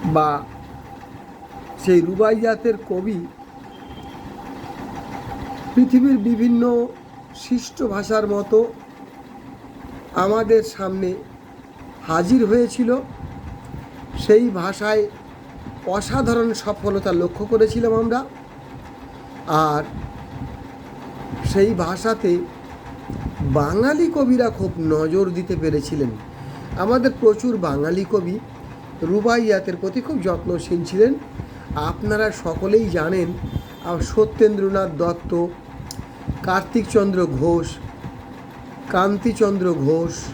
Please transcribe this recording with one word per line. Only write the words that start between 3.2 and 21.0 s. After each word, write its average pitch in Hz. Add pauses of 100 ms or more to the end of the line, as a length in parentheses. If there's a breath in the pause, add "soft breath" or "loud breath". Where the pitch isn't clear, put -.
পৃথিবীর 254
বিভিন্ন 240 (480)
শিষ্ট -
ভাষার 208
মতো 202 (1400)
আমাদের 214
সামনে 190 (920)
হাজির 180
হয়েছিল। 240 (1200)
সেই 226
ভাষায় 208 (800)
অসাধারণ 233
সফলতা 196
লক্ষ্য 175
করেছিলাম 220
আমরা। 233 (1200)
আর 151 (1600)